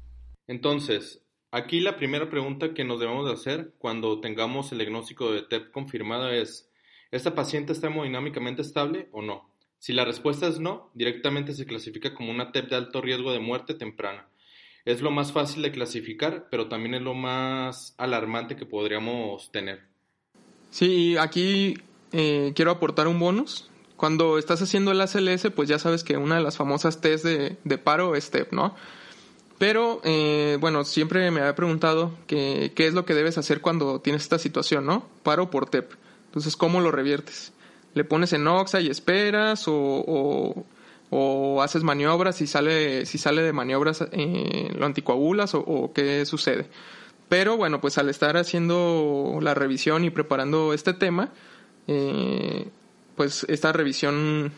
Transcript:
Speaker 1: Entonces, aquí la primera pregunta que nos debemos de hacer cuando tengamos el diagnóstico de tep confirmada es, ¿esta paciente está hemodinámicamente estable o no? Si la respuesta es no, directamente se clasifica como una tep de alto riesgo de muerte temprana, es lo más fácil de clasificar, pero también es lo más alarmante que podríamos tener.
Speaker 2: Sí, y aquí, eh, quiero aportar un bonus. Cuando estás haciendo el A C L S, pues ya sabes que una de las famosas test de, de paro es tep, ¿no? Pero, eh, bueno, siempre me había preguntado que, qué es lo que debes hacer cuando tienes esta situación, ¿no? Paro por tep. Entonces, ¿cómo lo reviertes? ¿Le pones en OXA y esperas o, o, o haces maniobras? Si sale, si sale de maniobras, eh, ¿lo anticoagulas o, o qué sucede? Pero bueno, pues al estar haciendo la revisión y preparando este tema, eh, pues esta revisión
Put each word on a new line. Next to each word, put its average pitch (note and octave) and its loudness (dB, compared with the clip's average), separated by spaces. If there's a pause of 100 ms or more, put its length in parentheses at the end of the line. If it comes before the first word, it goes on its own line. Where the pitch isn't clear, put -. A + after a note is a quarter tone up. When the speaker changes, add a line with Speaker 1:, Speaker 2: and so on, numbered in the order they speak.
(460)
Speaker 1:
Entonces, B2+ -2 (300)
aquí B2 -2
la G3 0
primera D3 -2
pregunta C#3+ -4
que C#3+ -4
nos A#2+ -4
debemos A#2+ -2
de B2+ -2
hacer D3+ -6
cuando A2+ -4
tengamos A#2+ -4
el B2 -8
diagnóstico A2+ -4
de G#2 -2
tep A2+ -6
confirmada B2 -6
es, - -6 (400)
¿esta C3 -4
paciente D3 -4
está D#3 -4
hemodinámicamente C3+ -6
estable D3 -4
o G#2+ -12
no? G#2 -10 (260)
Si - -8
la B2 2
respuesta C#3+ -2
es D#3+ -2
no, F#3 -8
directamente C#3 -2
se C3+ -10
clasifica A2+ -10
como A2+ -10
una A#2+ -6
tep B2+ -4
de B2+ -2
alto B2 -4
riesgo B2+ -4
de A#2+ -2
muerte A#2+ -6
temprana, G#2 -10 (600)
es A#2+ 0
lo D3+ 0
más C#3+ -2
fácil D3 -2
de C#3+ -2
clasificar, B2+ -6
pero A2+ -2
también A#2 -6
es B2+ -6
lo C3 -6
más C3 -6
alarmante A#2+ -4
que - -12
podríamos G#2+ -6
tener. G2 -8 (880)
Speaker 2:
Sí, - 0
y E3+ 4
aquí, F#3 2 (360)
eh, D3 2
quiero E3 4
aportar E3 2
un E3+ 2
bonus. F#3+ 0 (280)
Cuando D#3 4
estás E3 0
haciendo G3 2
el F#3+ 2
A G3 2
C F#3+ -2
L F#3+ 2
S, F#3 0
pues D3 0
ya D3 4
sabes E3 0
que C#3+ 0
una D3 2
de E3 4
las D#3 -2
famosas D3+ 0
test D#3 4
de, D#3+ 0
de C#3 0
paro D#3+ 2
es D3 -4
tep, - 0
¿no? F3+ 0 (840)
Pero, A3 2
eh, D3+ 2
bueno, D3+ 2
siempre F3 2
me D#3+ 2
había C#3+ 2
preguntado E3 2 (140)
que, C#3 0
qué - 4
es D#3+ 2
lo F3+ 2
que E3+ 0
debes D#3 2
hacer D3 0
cuando C#3+ 0
tienes D3 0
esta E3 0
situación, C#3+ 0
¿no? F#3 0 (160)
Paro E3+ 2
por C3+ -2
tep. B2+ -2 (340)
Entonces, D3+ -4
¿cómo E3+ 2
lo E3+ 2
reviertes? C#3+ -4 (400)
¿Le D3 2
pones D#3+ 2
en D3 2
OXA F#3+ 4
y E3+ 2
esperas G#3 2
o, D#3 2
o, C#3 0 (440)
o C3+ 2
haces D3+ 2
maniobras? E3 4
Si D3+ 0
sale, D3 2
si - -6
sale D3+ 2
de D#3+ 2
maniobras, C#3 0
eh, - -2
¿lo - 0
anticoagulas D3 2
o, D3+ 4
o C#3 -2
qué C#3+ 2
sucede? C#3+ 0 (640)
Pero G3 4
bueno, D#3 2
pues C#3+ 2
al C#3+ 4
estar D3+ 2
haciendo E3 2
la D3 4
revisión C#3+ 2
y E3 2
preparando D3+ 2
este D3+ 0
tema, F#3 0 (560)
eh, - -2 (480)
pues C#3+ -2
esta D#3 2
revisión D3 0